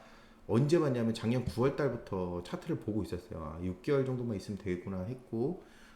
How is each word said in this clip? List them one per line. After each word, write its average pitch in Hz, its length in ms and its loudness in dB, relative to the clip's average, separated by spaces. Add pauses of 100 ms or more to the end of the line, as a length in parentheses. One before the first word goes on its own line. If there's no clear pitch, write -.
(480)
언제 143 300 6
봤냐면 120 340 2
작년 117 320 2
구월 127 320 2
달부터 92 680 -2
차트를 170 340 -4
보고 104 240 -2
있었어요. 85 400 -6
아, 80 200 -8
육 90 200 -4
개월 139 240 2
정도만 120 300 -2
있으면 95 220 -6
되겠구나 92 460 -4
했고, 127 600 -4 (320)